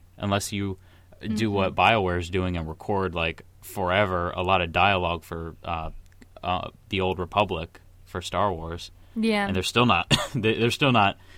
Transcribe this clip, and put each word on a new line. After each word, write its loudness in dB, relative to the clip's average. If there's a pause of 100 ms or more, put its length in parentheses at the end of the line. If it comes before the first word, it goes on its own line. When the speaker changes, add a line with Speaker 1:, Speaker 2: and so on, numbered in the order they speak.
(180)
Speaker 1:
unless -2
you -4 (440)
do -2
Speaker 2:
Mm-hmm. 0
Speaker 1:
what 0
BioWare 4
is -6
doing -2
and -6
record, -4
like, -4 (160)
forever 0
a -4
lot 2
of -2
dialogue 2
for, -10
uh, -6 (540)
uh, -4 (200)
the 0
Old 0
Republic -2 (260)
for -8
Star 0
Wars. -10 (240)
Speaker 2:
Yeah. 0
Speaker 1:
And -4
they're 0
still 2
not, 2 (120)
<laughs> -12
they, 2
they're 2
still 2
not, 4 (200)